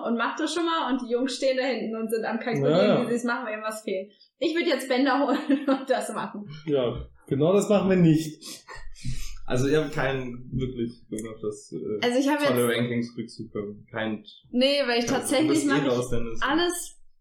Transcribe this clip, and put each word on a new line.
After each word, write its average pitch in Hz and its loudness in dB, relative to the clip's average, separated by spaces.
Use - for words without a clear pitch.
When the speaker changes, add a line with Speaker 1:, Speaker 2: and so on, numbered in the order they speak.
Speaker 1:
und 233 0
macht 233 -2
das 320 -2
schon 339 -2
mal 320 0
und 247 -2
die 226 -8
Jungs 247 0
stehen 262 0
da 254 0
hinten 226 -2
und 226 -4
sind 220 0
am 226 -2
Kalkulieren, 151 2
Speaker 2:
Ja, 202 6
ja. - 2
Speaker 1:
wie - -4
sie 240 0
es 233 -2
machen, 247 -2
weil 214 -6
irgendwas 220 -6
fehlt. 196 -6
Ich 320 0
würd 330 0
jetzt 262 0
Bänder 269 2
holen - 2
<laughs> - 0
und 269 0
das 220 -2
machen. 196 -8
Speaker 2:
Ja, 127 2
genau 151 4
das 202 4
machen 190 4
wir 185 6
nicht. 160 4
Speaker 3:
Also 131 2
ihr 151 2
habt 143 -6
keinen 131 -4
wirklich 123 -4
auf 107 -14
das, - -8
äh, 208 -6
Speaker 1:
Also 240 2
ich 277 4
hab 294 0
Speaker 3:
tolle 123 2
Speaker 1:
jetzt 117 2
Speaker 3:
Rankings 120 -2
Rückzug - -10
haben. 104 -8
Kein 110 -6
Speaker 1:
Nee, 269 2
weil 233 0
ich 233 -2
Speaker 3:
kein 269 0
Speaker 1:
tatsächlich 294 2
Speaker 3:
das 277 0
Speaker 1:
mach 277 2
Speaker 3:
eh - 2
Speaker 1:
ich 247 2
Speaker 3:
raus, - 0
Dennis. 117 0
Speaker 1:
alles, - -2